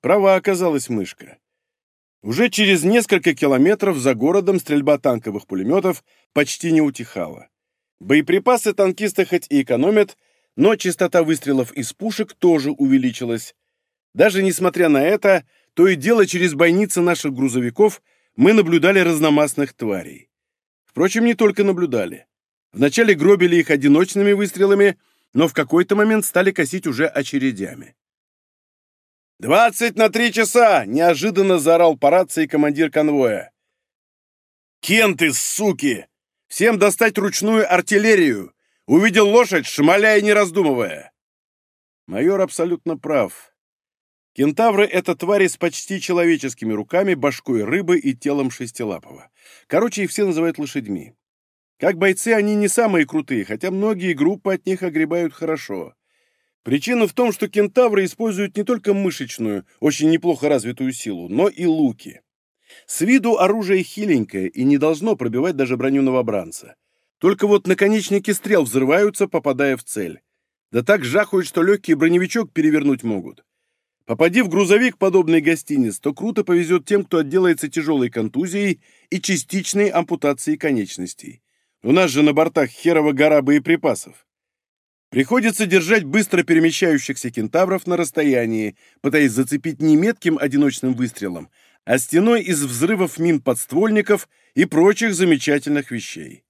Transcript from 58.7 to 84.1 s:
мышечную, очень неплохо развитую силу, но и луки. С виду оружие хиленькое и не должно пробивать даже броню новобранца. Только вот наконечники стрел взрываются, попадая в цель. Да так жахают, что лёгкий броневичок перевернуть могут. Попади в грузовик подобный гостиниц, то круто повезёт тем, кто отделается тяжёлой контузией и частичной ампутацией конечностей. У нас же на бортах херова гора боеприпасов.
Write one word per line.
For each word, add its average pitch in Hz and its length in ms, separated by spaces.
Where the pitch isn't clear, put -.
мышечную, 120 720
очень 151 300
неплохо 160 400
развитую 127 440
силу, 87 360
но 143 180
и 180 180
луки. 156 560
С - 160
виду 233 360
оружие 196 440
хиленькое 117 680
и 127 140
не 143 140
должно 156 380
пробивать 131 400
даже 131 220
броню 135 240
новобранца. 117 720
Только 196 300
вот 202 180
наконечники 196 640
стрел 190 320
взрываются, 143 640
попадая 139 500
в - 60
цель. 90 380
Да 117 120
так 196 200
жахают, 185 440
что 165 160
лёгкий 190 320
броневичок 175 560
перевернуть 151 520
могут. 101 400
Попади 170 360
в 196 80
грузовик 202 480
подобный 170 420
гостиниц, 143 600
то 147 140
круто 214 300
повезёт 175 420
тем, 202 200
кто 165 140
отделается 156 500
тяжёлой 143 400
контузией 170 720
и 185 120
частичной 196 680
ампутацией 151 680
конечностей. 104 840
У 120 80
нас 175 200
же 143 120
на 147 100
бортах 156 360
херова 156 440
гора 151 280
боеприпасов. 143 840